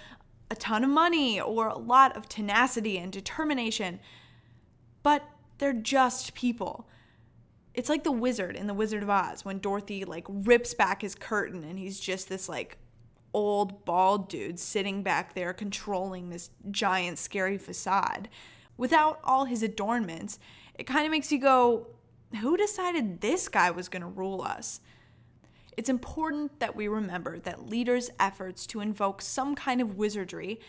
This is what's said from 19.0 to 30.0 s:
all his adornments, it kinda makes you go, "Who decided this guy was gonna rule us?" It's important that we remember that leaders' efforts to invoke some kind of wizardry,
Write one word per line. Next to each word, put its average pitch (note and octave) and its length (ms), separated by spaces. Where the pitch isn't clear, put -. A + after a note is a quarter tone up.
all C4 220
his A#3+ 180
adornments, G3+ 760
it - 120
kinda D4+ 220
makes D#4 220
you D4 80
go, B3 480
"Who C4 160
decided F4 640
this D#4 300
guy F3+ 220
was F3+ 180
gonna F3+ 180
rule F#3+ 340
us?" - 380
It's A#3 140
important D4 720
that A3+ 160
we G#3+ 100
remember F3+ 520
that - 300
leaders' A#3+ 480
efforts F#3+ 500
to A3+ 120
invoke G3+ 420
some C#4 340
kind B3+ 260
of G#3 160
wizardry, G3+ 720